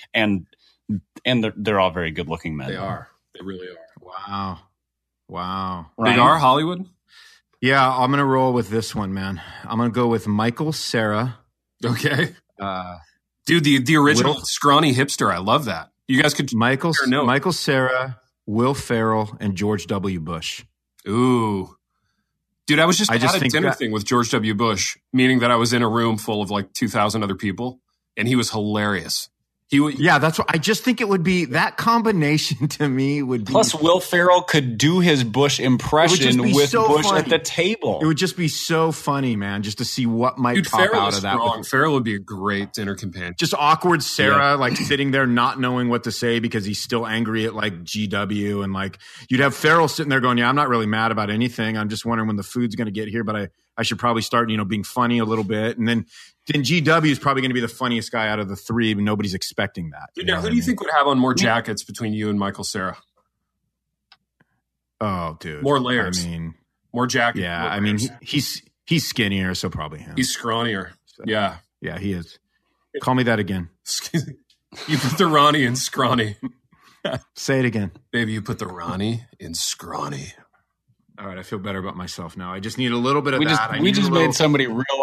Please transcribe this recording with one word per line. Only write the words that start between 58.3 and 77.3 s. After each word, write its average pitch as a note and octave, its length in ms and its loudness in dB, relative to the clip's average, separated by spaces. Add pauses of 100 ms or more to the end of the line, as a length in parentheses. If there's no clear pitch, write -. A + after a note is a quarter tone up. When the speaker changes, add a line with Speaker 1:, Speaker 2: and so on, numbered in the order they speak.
Speaker 3:
of G2+ 100 -4
the G2 80 -8
three, A2+ 380 0
but G2+ 80 0
nobody's G#2 320 0
expecting F#2 560 -6
that. - 240 -18
Speaker 2:
Dude, F4 80 -10
Speaker 3:
You F3 40 -8
Speaker 2:
now F3 80 0
Speaker 3:
know D#3+ 60 -2
Speaker 2:
who E3+ 40 -4
Speaker 3:
what A3 60 -2
Speaker 2:
do A#3+ 60 2
you A#3+ 40 2
Speaker 3:
I - 0 -
mean? - 60 -2
Speaker 2:
think A3 160 -2
would D3+ 80 -6
have D3 160 2
on C#3 120 2
more B2+ 160 4
jackets A2+ 480 0
between G#2+ 300 -6
you G#2+ 160 -2
and G#2 100 0
Michael G2 260 -4
Cera? F#2 340 -6 (2000)
Speaker 3:
Oh, F2 400 -4
dude. D2+ 220 -10
Speaker 2:
More C#3+ 180 2
layers. G#2 440 -2
Speaker 3:
I F2 40 -6
mean, E2 260 -8 (380)
Speaker 2:
More A#2+ 140 -2
jacket, A#2+ 340 0
Speaker 3:
yeah, F2 220 -4
Speaker 2:
more E2 80 -4
Speaker 3:
I G2+ 100 -2
mean, G#2 160 0
Speaker 2:
layers. A#2+ 140 -4 (100)
Speaker 3:
he, - 60 -20
he's, - 360 -4 (240)
he's E3 220 0
skinnier, G2 460 -2
so F#2 160 -6
probably D#2 300 -8
him. - 160 -18
Speaker 2:
He's B2+ 200 -2
scrawnier. A2+ 540 -4 (160)
Speaker 3:
So, - 200 -20
Speaker 2:
Yeah. G2+ 300 0 (240)
Speaker 3:
yeah, E2+ 180 -8
he G2 140 -4
is. F2 260 -10 (640)
Call C3 140 0
me B2+ 100 2
that A2+ 160 2
again. F#2 300 -4 (120)
Speaker 2:
Excuse - 440 -4
me. D3+ 80 -14 (520)
You D#3 120 0
put C3+ 200 0
the F#3+ 80 6
Ronnie D3 380 6
in A#2+ 120 0
scrawny. A#2+ 600 0 (500)
<laughs> - 500 -10